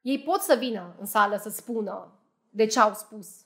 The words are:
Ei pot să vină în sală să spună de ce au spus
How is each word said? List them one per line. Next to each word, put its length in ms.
Ei 220
pot 180
să 140
vină 440
în 80
sală 300
să 120
spună 680
de 160
ce 140
au 140
spus 340